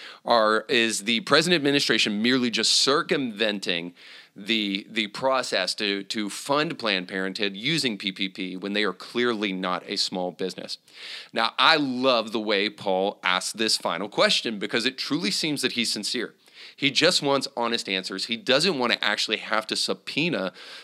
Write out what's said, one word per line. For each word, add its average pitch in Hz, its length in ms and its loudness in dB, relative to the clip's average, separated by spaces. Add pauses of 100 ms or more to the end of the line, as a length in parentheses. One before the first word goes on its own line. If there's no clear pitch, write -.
(260)
Are, 110 440 4
is 113 340 2
the 113 160 0
present 156 340 4
administration 139 680 2
merely 123 260 2
just 110 240 2
circumventing 107 1200 0 (420)
the, 104 520 -2
the 107 200 -2
process 123 640 0
to, 98 300 -2
to 104 260 -4
fund 147 480 0
Planned 95 300 0
Parenthood 98 480 -2
using 127 420 0
P 98 140 -4
P 95 180 -4
P 92 260 -8
when 98 180 -6
they 107 100 0
are 95 100 0
clearly 113 580 -2
not 92 360 -2
a 101 80 -6
small 90 360 -2
business? - 460 -8 (560)
Now, 113 240 0
I 151 200 8
love 123 560 2
the 113 60 0
way 104 300 2
Paul 98 540 0
asks 92 300 0
this 110 240 0
final 95 300 -2
question, 139 520 0
because 110 260 -2
it - 140 -4
truly 175 320 -2
seems 147 320 -2
that 120 80 0
he's 113 200 0
sincere. 107 440 -4 (400)
He 139 160 0
just 160 320 4
wants 139 240 2 (100)
honest 117 320 -2
answers. 95 360 -4
He 117 120 -4
doesn't 131 400 2
want 120 160 2
to - 100 0
actually 107 340 0
have 110 300 -2
to 107 80 -4
subpoena 107 800 -2 (300)